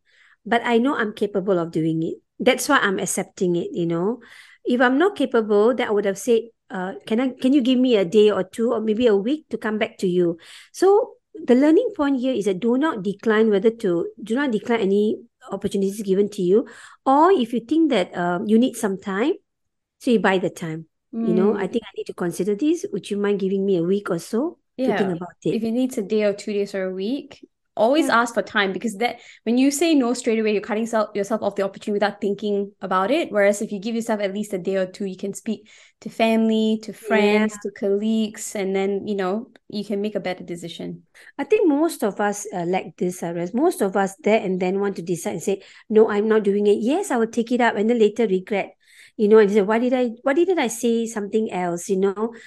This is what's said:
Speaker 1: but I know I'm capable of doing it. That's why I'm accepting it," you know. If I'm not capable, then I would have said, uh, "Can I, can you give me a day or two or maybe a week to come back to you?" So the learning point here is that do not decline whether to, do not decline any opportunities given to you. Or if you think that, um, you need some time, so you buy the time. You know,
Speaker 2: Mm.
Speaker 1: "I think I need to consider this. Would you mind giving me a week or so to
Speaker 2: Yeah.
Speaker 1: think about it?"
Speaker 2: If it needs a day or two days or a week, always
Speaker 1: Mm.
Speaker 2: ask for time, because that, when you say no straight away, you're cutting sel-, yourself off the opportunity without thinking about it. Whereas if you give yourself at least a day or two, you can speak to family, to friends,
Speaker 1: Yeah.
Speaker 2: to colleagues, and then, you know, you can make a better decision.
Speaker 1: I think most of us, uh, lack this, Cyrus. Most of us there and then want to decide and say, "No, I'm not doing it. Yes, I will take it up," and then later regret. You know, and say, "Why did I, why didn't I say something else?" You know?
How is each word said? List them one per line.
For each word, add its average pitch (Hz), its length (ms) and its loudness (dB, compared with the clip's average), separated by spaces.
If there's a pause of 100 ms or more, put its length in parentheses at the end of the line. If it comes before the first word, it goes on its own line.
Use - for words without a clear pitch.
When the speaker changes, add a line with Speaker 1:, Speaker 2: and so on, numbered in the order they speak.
(460)
Speaker 1:
but 233 220 0
I 233 160 4
know 285 160 0
I'm 214 160 -4
capable 202 480 0
of 165 80 -6
doing 160 320 0
it. - 160 -6 (240)
That's 247 240 2
why 269 160 4
I'm 190 160 0
accepting 180 560 -2
it," - 160 -4
you 190 160 -4
know. 180 320 -2 (480)
If 240 160 0
I'm 254 160 2
not 392 160 2
capable, 220 580 2
then 233 140 -4
I 226 80 -6
would 202 80 0
have 196 160 -4
said, 226 320 0 (180)
uh, 190 380 -8
"Can 220 160 0
I, 269 60 -2 (100)
can 254 160 2
you 294 80 4
give 247 160 2
me 254 160 4
a 196 80 4
day 208 320 6
or 190 80 0
two 233 320 -2
or 220 80 -2
maybe 220 240 2
a 208 80 6
week 240 400 -2
to - 20 -6
come 214 220 -4
back - 240 -4
to 196 80 0
you?" 175 240 2 (400)
So 403 380 4 (240)
the 320 160 2
learning 320 420 4
point 277 220 0
here 254 160 0
is 208 120 -4
that 190 140 0
do 233 200 0
not 277 240 -2
decline 214 480 2
whether 202 180 4
to, 214 480 0
do 220 160 -6
not 277 160 0
decline 226 320 -2
any 208 400 0 (300)
opportunities 196 500 -4
given 196 320 2
to - 80 -6
you. 196 240 4 (400)
Or 294 240 4
if 254 240 2
you 240 60 -2
think 302 340 2
that, 185 240 0
um, 175 320 -2
you 214 80 6
need 247 180 4
some 196 220 -4
time, 202 360 -2 (680)
so - 80 -2
you 233 100 4
buy 190 200 2
the 180 100 -2
time. 160 400 -10 (240)
You 226 240 0
know, 208 160 4
Speaker 2:
Mm. 208 80 -4
Speaker 1:
"I 185 60 -2
think 226 180 -4
I - 100 -14
need - 140 -8
to 185 80 -14
consider 180 400 -2
this. 311 340 -2
Would 185 200 -8
you 202 100 -2
mind 202 180 0
giving 190 300 -2
me 190 80 2
a 165 80 0
week 196 240 -2
or 175 80 -2
so 247 400 -6 (240)
to 262 80 0
Speaker 2:
Yeah. - 80 0
Speaker 1:
think 190 160 0
about 175 320 -10
it?" 160 80 0
Speaker 2:
If 226 80 -4
it 226 160 -2
needs 254 220 -2
a - 20 -2
day 214 240 -2
or 202 80 2
two 208 240 -8
days 202 160 -4
or 190 160 -6
a 185 40 -6
week, 202 520 -8 (320)
always 277 300 2
Speaker 1:
Mm. 254 60 0
Speaker 2:
ask 240 200 2
for - 80 0
time, 196 320 -2
because 196 240 -6
that, 240 240 -4 (220)
when 233 140 0
you 269 140 4
say 330 240 2
no 247 180 2
straight 226 260 -2
away, 214 140 0
you're 196 80 0
cutting 226 240 -4
sel-, 226 280 -2
yourself 208 280 -4
off 202 140 -2
the 196 80 -2
opportunity 196 300 -6
without 202 260 0
thinking 202 520 -2 (100)
about 190 300 0
it. 302 200 0
Whereas 208 300 2
if 220 100 -6
you 208 80 -6
give 226 160 -6
yourself 220 240 -2
at 202 140 -4
least 208 200 -6
a 190 40 -4
day 185 180 -4
or 190 100 0
two, 190 200 -8
you 185 100 -8
can 196 180 -8
speak - 360 -8 (320)
to - 80 -14
family, 220 720 2
to - 100 -12
friends, 214 600 2
Speaker 1:
Yeah. 208 100 -16
Speaker 2:
to 208 160 -6
colleagues, 214 760 -2
and 196 200 -2
then, 196 320 -2
you 208 80 -2
know, 196 340 -2 (200)
you 208 160 -6
can 202 160 -4
make 214 140 -4
a 196 40 -4
better 180 240 -6
decision. 175 600 -12 (340)
Speaker 1:
I 285 60 -6
think 427 240 2
most 311 360 0
of 196 160 -2
us, 202 340 -2
uh, 175 120 -4
lack 185 320 -4
this, 180 220 -4
Cyrus. 175 340 -6
Most 311 280 0
of 196 140 0
us 196 260 0
there 220 180 4
and 185 200 -2
then 185 200 0
want 202 180 -2
to 196 40 -10
decide 180 380 -6
and 156 40 -10
say, 196 180 -2 (280)
"No, 214 200 6
I'm 208 180 0
not 214 160 4
doing 208 240 2
it. 208 120 4
Yes, 311 320 0
I 262 60 0
will 226 140 0
take 233 200 -4
it 240 100 2
up," 226 140 2
and 220 140 2
then 240 100 2
later 214 280 4
regret. 185 460 -2 (440)
You 214 100 2
know, 220 140 10
and 202 80 6
say, 202 160 2
"Why 220 160 0
did 247 160 0
I, 247 240 0
why 277 160 0
didn't 349 240 2
I 240 80 0
say 233 380 0
something 220 440 -2
else?" 175 380 -4
You 196 80 0
know? 196 360 0 (140)